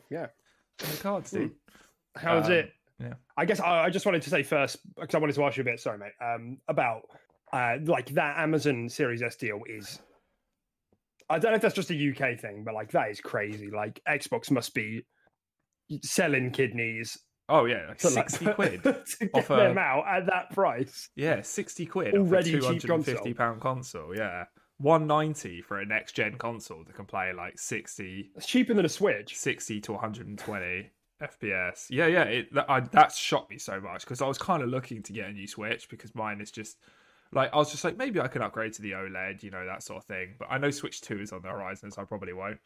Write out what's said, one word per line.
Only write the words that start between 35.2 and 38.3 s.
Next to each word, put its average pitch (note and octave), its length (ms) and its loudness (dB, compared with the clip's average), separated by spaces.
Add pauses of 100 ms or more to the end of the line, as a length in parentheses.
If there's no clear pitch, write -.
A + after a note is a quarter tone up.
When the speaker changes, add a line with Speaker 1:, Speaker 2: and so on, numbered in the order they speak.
Speaker 2:
a - 40 -10
new G2 140 -12
Switch - 420 -8
because A2 240 -18
mine G#2+ 280 -6
is G#2 100 -14
just, - 260 -14 (540)
like, C3 220 2
I D3 40 4
was D3+ 140 4
just D3 140 -10
like, E3 120 -2
"Maybe A#3+ 220 -2
I B2+ 80 0
can C3 140 -4